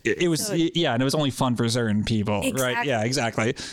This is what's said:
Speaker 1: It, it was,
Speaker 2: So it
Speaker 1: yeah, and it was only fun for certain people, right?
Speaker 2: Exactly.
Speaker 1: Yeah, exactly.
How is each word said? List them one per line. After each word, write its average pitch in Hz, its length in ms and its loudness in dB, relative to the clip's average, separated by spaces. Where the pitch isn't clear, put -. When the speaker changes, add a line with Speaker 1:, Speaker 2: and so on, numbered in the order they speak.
Speaker 1:
It, - 200 0
it 180 40 4
was, 160 200 0
Speaker 2:
So 196 60 -4
it 165 220 0
Speaker 1:
yeah, 165 180 0
and 120 80 0
it 131 40 2
was 139 100 0
only 147 160 0
fun 123 240 0
for 117 140 0
certain 110 340 0
people, 104 380 0
right? - 100 0
Speaker 2:
Exactly. 123 380 0
Speaker 1:
Yeah, 113 140 2
exactly. 117 520 0